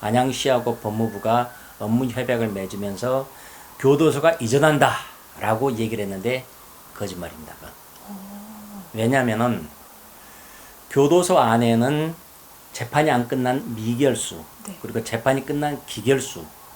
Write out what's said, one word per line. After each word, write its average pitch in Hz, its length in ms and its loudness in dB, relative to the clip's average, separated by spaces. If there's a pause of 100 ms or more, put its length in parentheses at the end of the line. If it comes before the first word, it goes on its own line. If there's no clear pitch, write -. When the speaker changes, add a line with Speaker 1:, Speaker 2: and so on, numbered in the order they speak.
Speaker 1:
안양시하고 120 800 0
법무부가 110 720 -2 (280)
업무 117 280 0
협약을 117 420 -2
맺으면서 101 800 -4 (520)
교도소가 143 600 4
이전한다라고 127 1400 0
얘기를 110 280 -4
했는데 107 420 -6 (480)
거짓말입니다, 87 640 -12
그건. - 120 -18 (400)
Speaker 2:
오. 196 260 -16 (640)
Speaker 1:
왜냐면은 113 720 2 (1200)
교도소 170 480 4
안에는 120 760 2 (580)
재판이 147 380 0
안 120 160 2
끝난 127 480 -2
미결수, 113 680 -2 (260)
Speaker 2:
네. - 120 -16
Speaker 1:
그리고 110 220 -6
재판이 131 420 0
끝난 147 420 -4
기결수, 107 580 -2 (320)